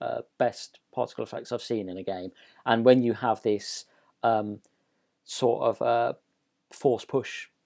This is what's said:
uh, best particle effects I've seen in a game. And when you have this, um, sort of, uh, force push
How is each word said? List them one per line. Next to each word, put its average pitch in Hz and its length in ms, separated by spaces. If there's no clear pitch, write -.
uh, - 220
best - 420
particle 117 300
effects 117 280
I've 120 100
seen 104 260
in 90 100
a 95 40
game. 92 300
And 117 200
when 127 180
you 117 100
have 110 300
this, - 420
um, 107 380
sort - 400
of, 117 180
uh, 120 320
force 123 320
push - 440